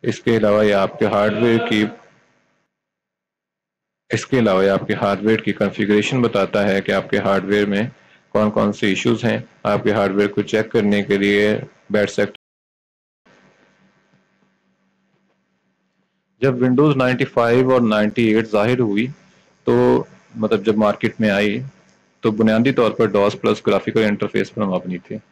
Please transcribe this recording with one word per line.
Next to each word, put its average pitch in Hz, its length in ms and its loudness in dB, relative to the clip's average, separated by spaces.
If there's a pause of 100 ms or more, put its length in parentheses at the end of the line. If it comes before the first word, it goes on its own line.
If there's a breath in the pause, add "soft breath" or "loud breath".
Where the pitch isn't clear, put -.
इसके 117 320 -2
अलावा 107 260 2
ये 104 100 2
आपके 98 340 0
हार्डवेयर 107 560 0
की, 107 240 0 (2250)
इसके - 280 -2
अलावा 98 240 2
ये 98 60 4
आपके 98 260 -2
हार्डवेयर 104 460 0
की 104 120 -6
configuration 104 680 -2
बताता 101 440 -2
है 98 140 0
कि 95 120 -4
आपके 98 260 -2
हार्डवेयर 98 480 0
में 104 240 -4 (440 soft breath)
कौन 107 160 2
कौन 107 220 0
से 104 200 -2
issues 113 320 -2
हैं। 113 200 -2 (220)
आपके 104 260 0
हार्डवेयर 101 360 0
को 104 160 -4
check 107 260 -2
करने 101 320 0
के 101 160 -2
लिए 101 360 0 (380)
बैड 104 160 0
सेक्टर, 101 300 -4
सकते - 1200 -10
हैं। - 3000 -20
जब 123 180 0
Windows 131 360 4
ninety 127 300 0
five 123 480 2
और 123 80 2
नाइंटी 107 480 0
एट 110 160 2
जाहिर 113 340 0
हुई 110 280 -2
तो, - 1000 -2 (300)
मतलब, 110 260 -2
जब 104 160 0
market 104 420 0
में 110 100 2
आई 104 320 0 (600)
तो 113 100 0
बुनियादी 113 400 2
तौर 113 180 2
पर 110 220 0
डॉस 101 240 2
प्लस 110 280 -2
ग्राफिकल 107 400 0
interface 104 460 -2
पर 107 160 -6
मबनी 90 340 -6
थी 107 200 -14 (120)